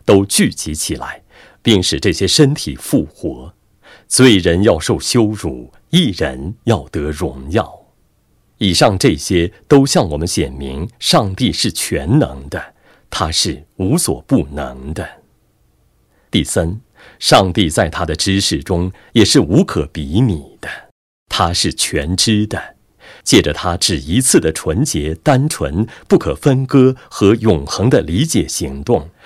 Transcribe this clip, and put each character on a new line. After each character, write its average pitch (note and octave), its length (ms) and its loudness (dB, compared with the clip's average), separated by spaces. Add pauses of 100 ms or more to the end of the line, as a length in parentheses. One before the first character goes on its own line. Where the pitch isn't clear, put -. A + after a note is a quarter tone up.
都 G2+ 220 6
聚 C3 260 0
集 D#2 240 -8
起 - 200 -6
来， - 280 -14 (400)
并 G#2 180 4
使 D2+ 180 -2
这 F#2+ 140 0
些 F#2+ 140 -2
身 C#3+ 260 4
体 D2+ 220 -8
复 - 300 -2
活。 C2+ 480 -12 (540)
罪 B2 300 6
人 F2 240 2
要 G2+ 180 4
受 D#2 200 -2
羞 A2+ 280 0
辱， C#2 440 -8 (180)
义 D#3+ 220 2
人 C#2+ 440 -6 (100)
要 G2 240 0
得 D2 200 -6
荣 C#2+ 400 -8
耀。 - 320 -4 (760)
以 F#2+ 140 0
上 G#2+ 240 4
这 F2+ 200 2
些 F2 340 0 (160)
都 C#3 180 6
向 C3+ 240 0
我 D2 80 -4
们 D#2+ 80 -4
显 F2+ 280 -2
明， C2+ 440 -8
上 G#2 380 0
帝 A2+ 160 -2
是 - 180 -4
全 E2+ 500 0
能 C#2 280 -2
的， - 260 -10 (360)
他 - 200 -2
是 D2+ 360 -4 (100)
无 G2+ 220 0
所 - 240 -4
不 F2+ 320 0
能 C2+ 400 -10
的。 F#2+ 120 -8 (1300)
第 F2+ 100 0
三， F2+ 380 -2 (400)
上 G2 320 4
帝 F2 180 2
在 F2+ 200 0
他 E2+ 160 -6
的 D#2 100 -4
知 G2 240 0
识 D#2 240 -2
中 F2+ 300 -2 (180)
也 G#2+ 140 6
是 - 160 4
无 G2+ 200 4
可 D2+ 260 -2
比 D#2 340 -2
拟 F#2+ 400 -2
的， - 80 -12 (580)
他 F2 260 -2
是 F2 200 -2
全 D#2+ 420 -4
知 G#2+ 320 0
的。 - 280 -10 (480)
借 - 180 4
着 D2+ 100 0
他 F2 240 -4
只 E2+ 240 -2
一 E2 220 0
次 C#3+ 180 4
的 D#2+ 140 0
纯 G2 320 -4
洁、 D#2 300 -4
单 C#3 340 2
纯、 E2 360 -4 (220)
不 G3 100 6
可 D2+ 160 -4
分 C3+ 320 0
割 B2+ 300 4 (140)
和 G#2 260 2
永 G2+ 300 0
恒 G#2+ 240 -2
的 C3+ 120 4
理 D#2+ 240 -2
解 F2+ 220 0
行 C#2 340 -8
动， E2 280 -2 (160)